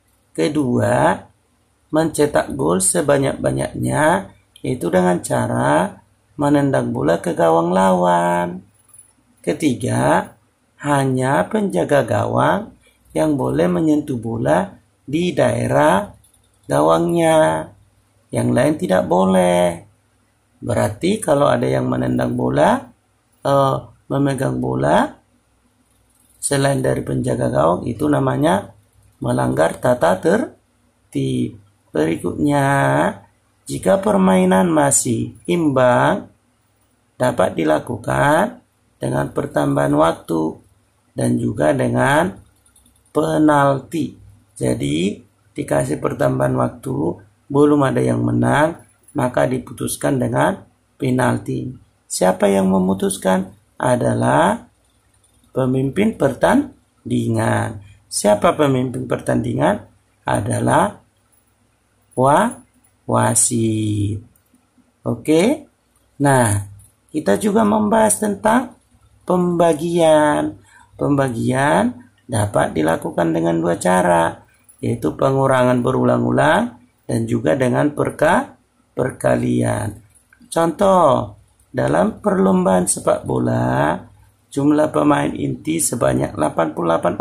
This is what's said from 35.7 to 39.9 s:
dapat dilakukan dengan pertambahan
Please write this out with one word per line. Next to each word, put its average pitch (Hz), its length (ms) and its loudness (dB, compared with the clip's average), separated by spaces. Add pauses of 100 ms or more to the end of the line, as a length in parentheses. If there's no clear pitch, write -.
dapat 127 380 0
dilakukan 151 1080 0 (320)
dengan 135 380 -4
pertambahan 143 640 -2